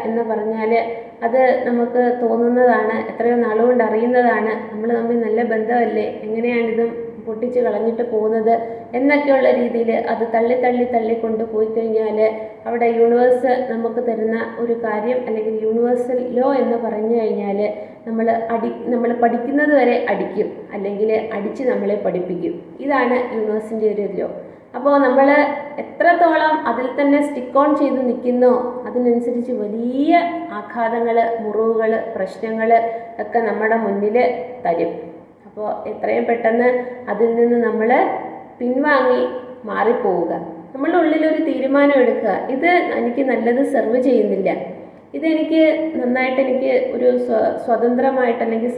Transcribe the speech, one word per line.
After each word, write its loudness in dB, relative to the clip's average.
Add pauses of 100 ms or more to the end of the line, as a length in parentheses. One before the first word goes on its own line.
എന്ന് -2
പറഞ്ഞാൽ -2 (540)
അത് 2 (280)
നമുക്ക് 0 (200)
തോന്നുന്നതാണ്, 2 (140)
എത്രയോ 0 (120)
നാളുകൊണ്ട് 4
അറിയുന്നതാണ്. 2 (180)
നമ്മൾ -4 (100)
തമ്മിൽ 0
നല്ല 0 (120)
ബന്ധമല്ലേ, 0 (220)
എങ്ങനെയാണിത് 0 (420)
പൊട്ടിച്ച് -2
കളഞ്ഞിട്ട് 0 (100)
പോകുന്നത് 2 (460)
എന്നൊക്കെയുള്ള 4 (100)
രീതിയിൽ 0 (240)
അത് -2 (100)
തള്ളി 2
തള്ളി 2 (100)
തള്ളി 0
കൊണ്ടുപോയി -2
കഴിഞ്ഞാൽ 0 (500)
അവിടെ 0 (100)
യൂണിവേഴ്സ് 4 (220)
നമുക്ക് -4
തരുന്ന -2 (260)
ഒരു 0 (100)
കാര്യം, -2
അല്ലെങ്കിൽ -2 (120)
യൂണിവേഴ്സൽ 0 (180)
ലോ 2 (140)
എന്ന് 0
പറഞ്ഞു -2
കഴിഞ്ഞാൽ -2 (480)
നമ്മൾ -2 (280)
അടി-, -4 (140)
നമ്മൾ 0 (120)
പഠിക്കുന്നത് 2
വരെ 4 (160)
അടിക്കും, -2 (240)
അല്ലെങ്കിൽ -2 (260)
അടിച്ച് -6
നമ്മളെ 0 (120)
പഠിപ്പിക്കും. -4 (300)
ഇതാണ് 2 (160)
യൂണിവേഴ്സിൻ്റെ -2
ഒരു -4 (120)
ലോ. -4 (500)
അപ്പോൾ 2 (120)
നമ്മൾ 4 (560)
എത്രത്തോളം 2 (160)
അതിൽ -2 (120)
തന്നെ 4
സ്റ്റിക്ക് -4
ഓൺ 4
ചെയ്ത് 0
നിൽക്കുന്നോ 2 (360)
അതിനനുസരിച്ച് 0 (100)
വലിയ 0 (460)
ആഘാതങ്ങൾ, -2 (280)
മുറിവുകൾ, 0 (240)
പ്രശ്നങ്ങൾ -4 (540)
ഒക്കെ 0 (100)
നമ്മുടെ 0
മുന്നിൽ 0 (500)
തരും. 0 (540)
അപ്പോൾ -8 (220)
എത്രയും -2
പെട്ടെന്ന് 2 (420)
അതിൽ 2 (100)
നിന്ന് 4
നമ്മൾ 0 (680)
പിൻവാങ്ങി 2 (480)
മാറിപ്പോവുക. 0 (420)
നമ്മളുടെ 0
ഉള്ളിലൊരു 2
തീരുമാനം 2
എടുക്കുക, 2 (220)
ഇത് 2 (280)
എനിക്ക് -2
നല്ലത് 2 (120)
സെർവ് 2
ചെയ്യുന്നില്ല, 2 (680)
ഇതെനിക്ക് 2 (380)
നന്നായിട്ട്, 0
എനിക്ക് 0 (220)
ഒരു 4 (180)
സ്വ-, 2 (140)
സ്വതന്ത്രമായിട്ട്, 2
അല്ലെങ്കിൽ -2